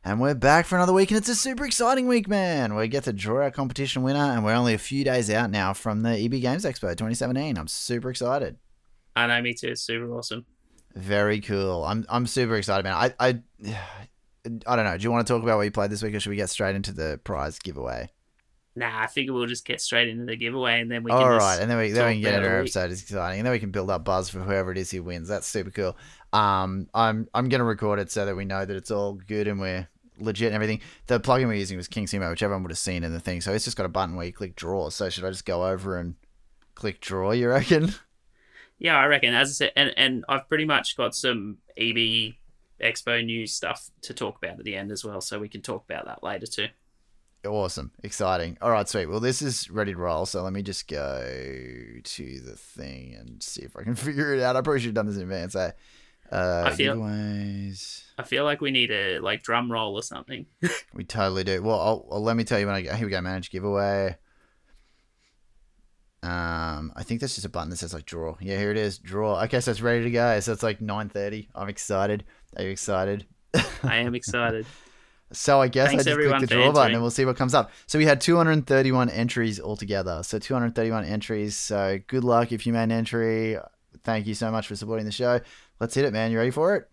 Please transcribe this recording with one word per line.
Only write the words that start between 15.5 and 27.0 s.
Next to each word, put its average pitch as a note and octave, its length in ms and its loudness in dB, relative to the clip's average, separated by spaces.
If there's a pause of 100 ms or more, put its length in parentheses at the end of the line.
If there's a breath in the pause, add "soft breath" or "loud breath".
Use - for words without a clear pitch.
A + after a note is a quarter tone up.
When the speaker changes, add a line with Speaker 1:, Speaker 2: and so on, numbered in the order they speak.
Speaker 1:
what G#2 60 4
you G#2 80 2
played G#2 200 0
this G#2 120 -6
week, G#2 120 -4
or G#2 60 -2
should G2+ 80 -4
we G2+ 80 -4
get G2 140 -2
straight G2 260 -2
into G2 160 -4
the D#2 320 -4
prize D#2 340 -4
giveaway? B1 520 -8 (640)
Speaker 2:
Nah, A2 280 -4
I A2 40 0
figure C3+ 280 -4
we'll B2 100 0
just A#2+ 220 -6
get B2 160 -4
straight A#2+ 260 2
into A#2 160 -6
the A2+ 100 -6
giveaway, A#2 460 0
and A#2 100 -4
then A#2 120 -2
we A#2 80 -2
Speaker 1:
All B2 100 6
Speaker 2:
can C3 120 8
Speaker 1:
right, A2+ 60 8
Speaker 2:
just F#2+ 220 6
Speaker 1:
and A2+ 100 2
then A#2 60 2
we, A2 140 2
then A#2+ 160 4
we A2+ 60 4
Speaker 2:
talk - 20 -
Speaker 1:
can G#2+ 80 0
get G#2+ 60 2
Speaker 2:
about G2+ 100 4
Speaker 1:
into G2 100 2
our F#2+ 80 4
Speaker 2:
the F#2 60 2
week. - 80 -2
Speaker 1:
episode. F2+ 200 0
It's F#2 120 -8
exciting. F#2+ 380 -4
And A#2+ 60 0
then B2+ 60 2
we A#2 60 2
can G2+ 120 -4
build F#2+ 200 -2
up F2 120 0
buzz F#2 280 0
for F#2+ 80 -10
whoever F#2 340 0
it F#2 60 -4
is F#2 120 -6
who F#2 120 -6
wins. F2 260 -8
That's G2 180 -4
super F#2+ 240 -4
cool. F#2 240 -2 (380 loud breath)
Um, F#2+ 640 2
I'm, A2 400 2